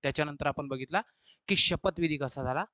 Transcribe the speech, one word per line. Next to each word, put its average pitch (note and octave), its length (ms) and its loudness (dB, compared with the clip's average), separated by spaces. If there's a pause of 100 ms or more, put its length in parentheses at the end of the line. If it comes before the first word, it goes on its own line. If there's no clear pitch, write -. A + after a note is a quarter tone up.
त्याच्यानंतर D3 460 -2
आपण C#3+ 200 -2
बघितला C3+ 340 -4 (460)
की G3 80 4
शपथविधी E3 640 2
कसा C3+ 260 -4
झाला C3+ 300 -2